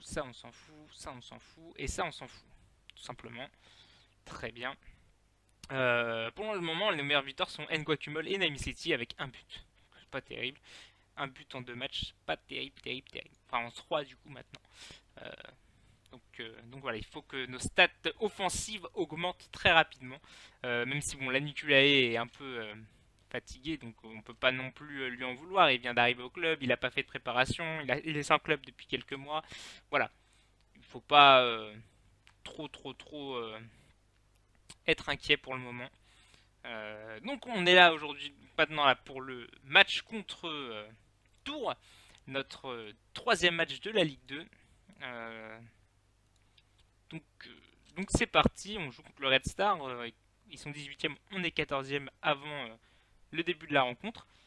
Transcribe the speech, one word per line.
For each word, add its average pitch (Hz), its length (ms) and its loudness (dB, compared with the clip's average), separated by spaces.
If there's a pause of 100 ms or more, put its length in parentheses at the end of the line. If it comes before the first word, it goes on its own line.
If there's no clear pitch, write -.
ça, - 200 -6
on 127 120 -12
s'en 120 180 -20
fout, 151 400 -20
ça, - 240 -16
on 120 60 -18
s'en - 160 -20
fout, - 380 -20
et 143 100 -8
ça, 190 180 -4
on 156 80 -6
s'en 131 160 -16
fout. - 160 -20 (500)
Tout - 80 -20
simplement. 120 460 -14 (800)
Très - 260 -10
bien. 123 240 -8 (960)
Euh, 120 600 0
pour 214 220 -6
le 185 60 -4
moment, 170 300 0
les 151 120 -2
meilleures 143 200 2
victoires 139 280 -6
sont 151 200 -12
Nkwakubel 156 580 -4
et 196 100 -2
Naïm 156 180 0
Séti 139 360 -6
avec 123 260 -2
un 139 100 -6
but. - 380 -20 (440)
Pas 135 100 -8
terrible. 123 380 -8 (580)
Un 143 120 -4
but 131 260 -18
en 131 60 -10
deux 123 140 -14
matchs, - 380 -8 (140)
pas 156 100 -2
terrible, 139 460 -14
terrible, 127 260 -10
terrible. - 260 -14 (140)
Enfin, 120 180 -2
en 120 40 -12
trois, 151 340 -4
du 127 120 -18
coup, - 120 -20
maintenant. - 320 -20 (640)
Euh, - 80 -14 (840)
donc, 123 100 -20 (180)
euh, 113 140 -12 (100)
donc 131 180 -18
voilà, 117 160 -6
il 104 60 -10
faut - 180 -16
que 131 240 -8
nos 127 120 -12
stats 185 300 4 (320)
offensives 196 760 -4
augmentent 175 580 -4
très - 200 4
rapidement. 143 460 4 (460)
Euh, 120 220 0
même 139 140 -2
si, 143 160 -6
bon, 135 140 -4
Laniculae 139 840 6
est 117 40 0
un 117 100 -2
peu, - 180 -18 (160)
euh, 107 140 -10 (560)
fatigué, 131 480 -8
donc 117 260 -16
on 110 180 -16
peut 120 120 -18
pas 127 180 2
non 131 180 -6
plus, 143 320 -10
euh, 131 60 -2
lui 127 160 -8
en 127 100 -6
vouloir. 170 380 6
Il 123 80 2
vient 123 140 -4
d'arriver 120 280 4
au 127 80 -10
club, 160 320 -2
il 127 80 0
a 123 60 6
pas 127 140 -2
fait 139 120 -2
de - 60 -10
préparation, 139 720 -2
il 131 80 -6
a, 131 100 2
il 156 160 -6
est 147 60 -2
sans 151 160 6
club 147 260 -2
depuis - 220 -20
quelques - 280 -6
mois. 143 280 -6 (480)
Voilà. 139 180 2 (680)
Il - 80 -20
faut - 160 -16
pas, 143 420 10
euh, 110 320 -2 (720)
trop, 151 240 -10
trop, - 240 -12
trop, 139 420 -10
euh, 113 240 -6 (1300)
être 160 220 -2
inquiet 143 280 0
pour 131 180 -12
le 127 60 -8
moment. 123 280 -12 (800)
Euh, 110 540 -12
donc 247 260 -10
on 202 200 -2
est 180 80 8
là 175 180 10
aujourd'hui, 147 400 -8 (240)
maintenant 151 300 2
là, 127 80 8
pour 135 260 -8
le 127 280 -12 (160)
match 165 380 6
contre, - 460 -10
euh, 120 380 -8 (580)
Tours, 262 300 -4 (520)
notre, 135 420 -8
euh, 113 240 -10 (200)
troisième 180 440 2
match 160 240 -2
de 202 100 -6
la 214 120 4
Ligue 139 240 -2
deux. 147 200 -12 (560)
Euh, 113 560 -12 (1500)
donc, 165 120 -14 (240)
euh, - 40 -20 (460)
donc 196 140 -6
c'est - 160 4
parti, - 520 2
on 151 120 -6
joue - 120 -20
contre - 180 -20
le 135 80 0
Red 131 180 6
Star, 185 400 0
euh, 120 220 -8 (420)
ils 143 80 -18
sont 151 120 -10
dix-huitième, 143 460 -4 (160)
on 190 100 -4
est 165 80 0
quatorzième 139 600 -2 (120)
avant, 147 240 0
euh, 135 280 -8 (580)
le 160 100 -4
début 165 240 -6
de 147 80 -4
la 135 80 6
rencontre. 127 440 -4 (200)